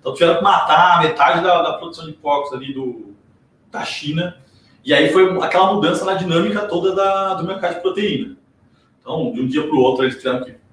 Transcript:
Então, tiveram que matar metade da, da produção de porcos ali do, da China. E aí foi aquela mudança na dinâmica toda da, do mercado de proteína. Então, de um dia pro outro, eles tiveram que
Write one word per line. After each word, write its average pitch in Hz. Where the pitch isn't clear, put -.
Então, 135
tiveram 170
que -
matar -
metade -
da, 175
da 160
produção 160
de 156
porcos 147
ali 135
do, 113
da -
China. 165
E 143
aí 143
foi 185
aquela 185
mudança 196
na 190
dinâmica 190
toda 175
da, 196
do 156
mercado 175
de -
proteína. -
Então, 156
de 120
um 131
dia 151
pro -
outro, 127
eles 127
tiveram 127
que -